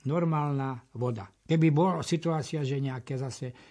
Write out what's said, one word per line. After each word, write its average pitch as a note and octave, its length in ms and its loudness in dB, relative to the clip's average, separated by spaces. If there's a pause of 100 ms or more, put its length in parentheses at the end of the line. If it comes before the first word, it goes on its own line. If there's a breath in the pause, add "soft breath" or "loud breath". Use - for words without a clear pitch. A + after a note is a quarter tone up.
normálna D3 800 0 (160)
voda. A2+ 320 -4 (160)
Keby D#3+ 240 6
bola E3 320 4
situácia, D#3 640 -2
že C3+ 160 -2
nejaké C3 400 -4
zase B2+ 320 -8 (180 loud breath)